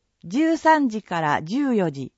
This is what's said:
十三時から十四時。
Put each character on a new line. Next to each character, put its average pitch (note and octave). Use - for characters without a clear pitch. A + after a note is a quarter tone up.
十 D#4
三 D#4
時 G#3+
か E3+
ら D3+
十 B3+
四 F#3
時。 C3+